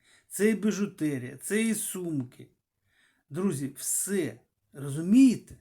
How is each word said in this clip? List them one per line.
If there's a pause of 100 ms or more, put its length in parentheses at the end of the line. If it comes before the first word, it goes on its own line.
(280)
Це
і
біжутерія,
це
і
сумки. (840)
Друзі,
все. (320)
Розумієте?